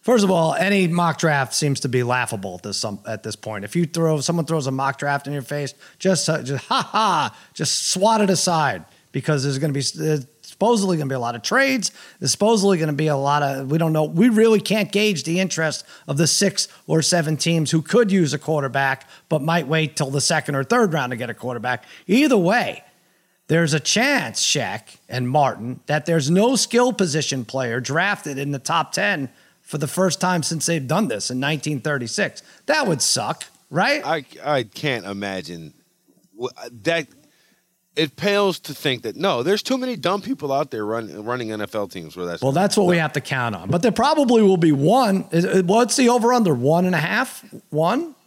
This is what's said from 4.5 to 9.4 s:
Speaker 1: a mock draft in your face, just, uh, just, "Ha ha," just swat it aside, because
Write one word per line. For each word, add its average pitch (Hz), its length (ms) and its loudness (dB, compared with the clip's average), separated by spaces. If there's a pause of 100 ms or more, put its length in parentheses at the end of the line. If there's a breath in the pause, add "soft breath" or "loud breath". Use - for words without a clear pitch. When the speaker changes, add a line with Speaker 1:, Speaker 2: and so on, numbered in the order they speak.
Speaker 1:
a 135 40 -2
mock 135 280 -2
draft 143 280 -2
in 143 80 -6
your 139 80 -6
face, 143 320 -8 (240 loud breath)
just, 185 320 2
uh, 151 120 0
just, 131 240 -6
"Ha 254 240 -2
ha," 175 460 0 (160 loud breath)
just - 380 -4
swat 208 320 2
it 196 80 4
aside, 151 540 0 (280 soft breath)
because 143 300 0